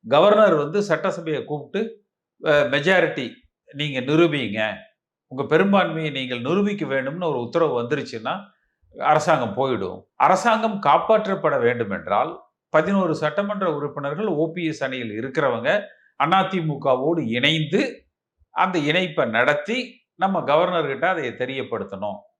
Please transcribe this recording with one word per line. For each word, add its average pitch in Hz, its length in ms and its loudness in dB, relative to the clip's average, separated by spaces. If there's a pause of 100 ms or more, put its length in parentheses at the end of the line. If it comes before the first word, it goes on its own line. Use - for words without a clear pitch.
கவர்னர் 185 500 6
வந்து 151 260 0
சட்டசபையை 165 600 -2
கூப்பிட்டு, 151 380 -6 (600)
அஹ், 147 240 4
மெஜாரிட்டி 147 580 2 (440)
நீங்க 139 300 -6
நிரூபிங்க, 135 640 2 (720)
உங்க 131 140 -6
பெரும்பான்மையை 165 680 2
நீங்கள் 127 300 -6
நிரூபிக்க 202 440 0
வேண்டும்னு 139 440 -2
ஒரு 131 100 -2
உத்தரவு 147 360 0
வந்துருச்சுன்னா 120 580 -4 (600)
அரசாங்கம் 147 600 0
போயிடும். 101 440 -4 (160)
அரசாங்கம் 214 680 2
காப்பாற்றப்பட 160 800 2
வேண்டும் 117 320 0
என்றால் 95 400 -2 (420)
பதினோரு 175 420 2
சட்டமன்ற 196 580 -2
உறுப்பினர்கள் 147 600 -4
ஓ 151 180 0
பி 170 140 -6
எஸ் 151 180 -4
அணியில் 127 300 -6
இருக்கிறவங்க 127 560 -2 (500)
அதிமுகவோடு 156 1080 0
இணைந்து 147 540 0 (720)
அந்த 180 240 0
இணைப்பை 156 460 0
நடத்தி 135 520 0 (380)
நம்ம 185 260 0
கவர்னர்கிட்ட 151 640 0
அதை 160 260 -2
தெரியப்படுத்தணும். 110 880 -6 (200)